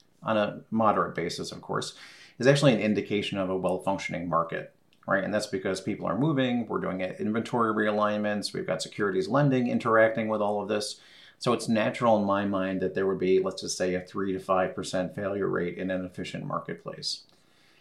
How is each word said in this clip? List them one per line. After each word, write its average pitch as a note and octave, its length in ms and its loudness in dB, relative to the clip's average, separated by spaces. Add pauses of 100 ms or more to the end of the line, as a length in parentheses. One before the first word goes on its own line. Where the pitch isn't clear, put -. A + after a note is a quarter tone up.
(240)
on A2 140 0
a - 240 -2 (100)
moderate G2+ 420 2
basis, - 380 -6
of - 100 -14
course, - 340 -6 (440)
is A#2 80 4
actually C#3+ 260 8
an G#2 60 2
indication G2+ 580 0
of F#2 120 -2
a F#2 80 0
well-functioning F2+ 720 -2
market, E2 440 -2 (320)
right? F#2+ 180 0
And F#2 100 -4
that's G#2 140 -2
because G2 340 -2
people F#2 260 -4
are E2+ 100 0
moving, B2+ 480 2
we're F#2+ 140 -2
doing F2+ 220 -4
inventory A2 720 -2
realignments, G#2 800 0
we've F#2+ 140 -4
got F2+ 140 -2
securities F#2+ 460 -2
lending C3 400 4
interacting A2+ 600 4
with G#2+ 120 0
all G#2 200 0
of G2 80 -4
this. G#2+ 320 -4 (360)
So A#2+ 160 0
it's A2 140 -2
natural A2+ 500 2
in G#2 60 2
my G2+ 220 0
mind F#2+ 360 -2
that F#2 120 -2
there F#2+ 140 0
would F#2+ 100 0
be, F#2 220 4
let's F#2 240 -4
just F2 120 -6
say, F2+ 200 0
a F#2 60 -2
three G2 300 -6
to F#2 80 -2
five F#2 360 2
percent F#2 400 -4
failure G2+ 320 -2
rate F2 280 -2
in F#2 140 -4
an F#2 160 -2
efficient F#2 400 -8
marketplace. - 760 -8 (580)